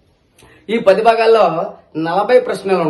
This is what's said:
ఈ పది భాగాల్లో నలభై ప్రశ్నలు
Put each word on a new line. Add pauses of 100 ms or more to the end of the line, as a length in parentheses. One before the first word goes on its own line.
(680)
ఈ (100)
పది
భాగాల్లో (640)
నలభై
ప్రశ్నలు